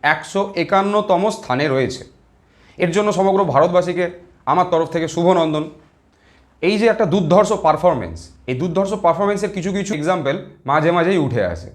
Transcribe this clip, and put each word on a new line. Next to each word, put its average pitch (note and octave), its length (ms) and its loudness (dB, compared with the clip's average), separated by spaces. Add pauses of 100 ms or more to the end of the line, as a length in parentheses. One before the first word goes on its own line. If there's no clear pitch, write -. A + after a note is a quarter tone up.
একশো D#3 380 -2 (140)
একান্নতম F#3+ 760 0
স্থানে C#3 360 -4
রয়েছে। C3 340 -2 (760)
এর F3 140 0
জন্য G#3 200 2
সমগ্র F#3+ 320 2
ভারতবাসীকে F3 640 2 (420)
আমার E3+ 220 2
তরফ E3 200 0
থেকে E3 180 -4
শুভ E3+ 240 0
নন্দন। D#3+ 340 0 (1000)
এই F#3+ 140 2
যে G#3+ 100 2
একটা G#3+ 180 2
দুর্ধর্ষ F#3 440 2 (140)
পারফরম্যান্স, D3 560 0 (280)
এই B2+ 80 -4
দুর্ধর্ষ F3+ 400 -2
পারফরম্যান্সের G3 580 0
কিছু F#3 180 -6
কিছু G3 220 -4
এক্সাম্পল D3+ 420 -2 (300)
মাঝে D3+ 260 2
মাঝেই F3 280 2
উঠে A#2+ 260 0
আসে। E2+ 300 -8